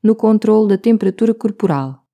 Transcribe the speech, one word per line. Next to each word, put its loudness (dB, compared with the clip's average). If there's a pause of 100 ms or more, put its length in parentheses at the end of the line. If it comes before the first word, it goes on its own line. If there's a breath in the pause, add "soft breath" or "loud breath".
no 2
controle 0
da 0
temperatura 0
corporal. -4